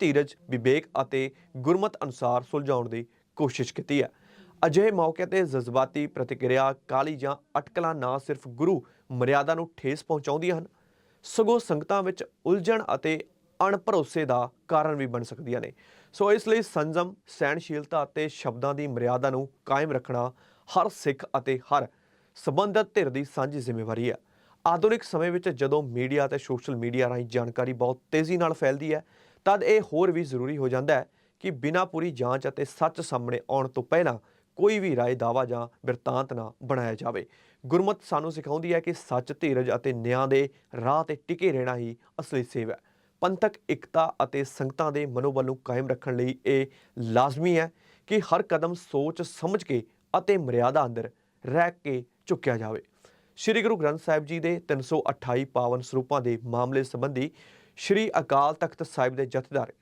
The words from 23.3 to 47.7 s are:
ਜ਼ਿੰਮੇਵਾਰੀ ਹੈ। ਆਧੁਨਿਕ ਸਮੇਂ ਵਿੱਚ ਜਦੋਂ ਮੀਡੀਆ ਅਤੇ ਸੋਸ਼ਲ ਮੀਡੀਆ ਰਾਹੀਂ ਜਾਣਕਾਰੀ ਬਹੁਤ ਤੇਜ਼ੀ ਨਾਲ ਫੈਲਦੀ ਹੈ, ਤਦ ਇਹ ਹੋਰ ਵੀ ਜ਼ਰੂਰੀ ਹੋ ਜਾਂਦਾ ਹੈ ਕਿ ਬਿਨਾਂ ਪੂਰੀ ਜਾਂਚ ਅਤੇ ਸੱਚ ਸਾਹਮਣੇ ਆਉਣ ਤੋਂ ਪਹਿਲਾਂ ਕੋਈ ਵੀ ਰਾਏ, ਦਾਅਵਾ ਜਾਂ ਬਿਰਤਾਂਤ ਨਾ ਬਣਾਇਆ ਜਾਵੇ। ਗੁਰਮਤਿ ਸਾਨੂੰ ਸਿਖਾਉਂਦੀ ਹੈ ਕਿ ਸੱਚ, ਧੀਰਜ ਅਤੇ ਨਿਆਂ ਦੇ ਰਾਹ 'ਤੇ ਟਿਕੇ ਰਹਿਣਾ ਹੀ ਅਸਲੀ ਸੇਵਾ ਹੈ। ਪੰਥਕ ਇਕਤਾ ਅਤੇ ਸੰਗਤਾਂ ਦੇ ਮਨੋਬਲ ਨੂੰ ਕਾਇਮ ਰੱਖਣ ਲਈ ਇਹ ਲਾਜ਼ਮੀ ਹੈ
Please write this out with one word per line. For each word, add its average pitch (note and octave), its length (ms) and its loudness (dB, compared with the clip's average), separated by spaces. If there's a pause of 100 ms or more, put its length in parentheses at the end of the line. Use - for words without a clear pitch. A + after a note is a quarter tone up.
ਜ਼ਿੰਮੇਵਾਰੀ A2+ 500 -4
ਹੈ। - 60 -2 (480)
ਆਧੁਨਿਕ G#3 380 4
ਸਮੇਂ E3+ 300 -2
ਵਿੱਚ F3+ 160 -2
ਜਦੋਂ C#3 340 2
ਮੀਡੀਆ C3 440 0
ਅਤੇ C#3+ 120 -2
ਸੋਸ਼ਲ B2+ 380 -6
ਮੀਡੀਆ A#2+ 320 0
ਰਾਹੀਂ B2 180 -4
ਜਾਣਕਾਰੀ A#2+ 480 -2
ਬਹੁਤ B2 260 0 (100)
ਤੇਜ਼ੀ D#3 260 2
ਨਾਲ E3+ 180 2
ਫੈਲਦੀ C#3+ 400 0
ਹੈ, D3+ 80 -4 (440)
ਤਦ G3 160 4
ਇਹ G#3+ 200 6
ਹੋਰ F3 300 2
ਵੀ E3+ 120 0
ਜ਼ਰੂਰੀ C3 340 -4
ਹੋ C3 100 0
ਜਾਂਦਾ C3 260 2
ਹੈ B2+ 120 0 (340)
ਕਿ F#3+ 100 -6
ਬਿਨਾਂ D#3+ 360 0
ਪੂਰੀ E3+ 260 -4
ਜਾਂਚ B2+ 360 -2
ਅਤੇ C#3+ 160 -4
ਸੱਚ D#3+ 360 -2
ਸਾਹਮਣੇ A#2+ 400 -4 (100)
ਆਉਣ C3 180 0
ਤੋਂ B2+ 140 -6
ਪਹਿਲਾਂ D#3 360 2 (400)
ਕੋਈ G#3 200 4
ਵੀ F#3 180 0
ਰਾਏ, A#2+ 180 2
ਦਾਅਵਾ A#2+ 300 0
ਜਾਂ A#2+ 220 -6 (200)
ਬਿਰਤਾਂਤ B2+ 460 -2
ਨਾ A2+ 200 -8 (120)
ਬਣਾਇਆ A#2+ 300 -2
ਜਾਵੇ। G#2+ 320 -6 (380)
ਗੁਰਮਤਿ F#3 420 0
ਸਾਨੂੰ D#3+ 260 -2
ਸਿਖਾਉਂਦੀ D#3 420 -2
ਹੈ E3+ 60 2
ਕਿ E3+ 120 -4
ਸੱਚ, B2+ 400 -4
ਧੀਰਜ B2+ 420 0
ਅਤੇ B2 180 -2
ਨਿਆਂ B2 360 0
ਦੇ C3+ 200 4 (320)
ਰਾਹ C#3+ 240 2
'ਤੇ D#3 120 -6 (120)
ਟਿਕੇ E3+ 240 0
ਰਹਿਣਾ B2+ 240 0
ਹੀ A#2 200 -8 (240)
ਅਸਲੀ C3+ 240 -2
ਸੇਵਾ A2+ 300 -6
ਹੈ। - 160 -20 (320)
ਪੰਥਕ G3 340 0 (140)
ਇਕਤਾ D#3+ 340 0 (180)
ਅਤੇ C#3 220 -2
ਸੰਗਤਾਂ C3+ 480 -4
ਦੇ D3 140 -2
ਮਨੋਬਲ C3 380 0
ਨੂੰ C3 200 -4
ਕਾਇਮ B2+ 240 -2
ਰੱਖਣ B2+ 280 -4
ਲਈ B2+ 180 0 (120)
ਇਹ C3+ 200 4 (320)
ਲਾਜ਼ਮੀ C3 600 2
ਹੈ E3 120 0 (380)